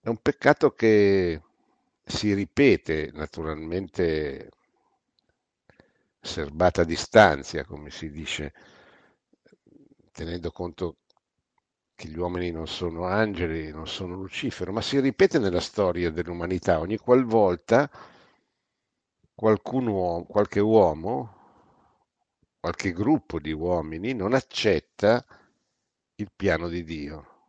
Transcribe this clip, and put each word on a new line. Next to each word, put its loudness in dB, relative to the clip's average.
è -8
un -4
peccato 2
che 4
si -2
ripete, 2
naturalmente, -6
serbata 0
distanzia, 4
come -16
si -12
dice, -10
tenendo -8
conto -8
che -18
gli -12
uomini -4
non -8
sono -8
angeli, -2
non -14
sono -10
Lucifero, -8
ma -4
si 0
ripete 2
nella 2
storia -2
dell'umanità. -2
Ogni -4
qualvolta 4
qualcun 0
uo-, -2
qualche 0
uomo, 2
qualche -4
gruppo -2
di -6
uomini -4
non -2
accetta 0
il -10
piano 0
di -6
Dio. -12